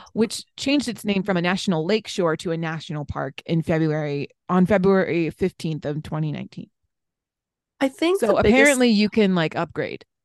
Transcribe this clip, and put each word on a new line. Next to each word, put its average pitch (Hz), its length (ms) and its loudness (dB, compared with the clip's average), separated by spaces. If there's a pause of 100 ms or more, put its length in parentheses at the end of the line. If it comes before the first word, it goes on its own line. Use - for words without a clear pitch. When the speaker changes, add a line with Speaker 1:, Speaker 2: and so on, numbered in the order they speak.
(140)
Speaker 1:
which 233 300 -2 (120)
changed 277 320 0
its 214 160 -8
name 196 180 0
from 196 140 -2
a 170 60 0
national 175 420 0
lake 214 240 0
shore 165 300 0
to 170 140 -6
a 165 40 -4
national 160 480 -6
park 143 400 -8
in 165 180 0
February, 151 680 -2 (200)
on 185 160 4
February 185 640 2
fifteenth 165 560 -6
of 151 180 -6
twenty 156 300 -6
nineteen. - 380 -12 (1120)
Speaker 2:
I 269 60 4
think 349 320 0
Speaker 1:
So 220 80 2
Speaker 2:
the 202 60 6 (100)
biggest 208 100 4
Speaker 1:
apparently 262 360 4
you 208 200 4
can, 196 240 4
like, 160 220 0
upgrade. 156 480 -6 (200)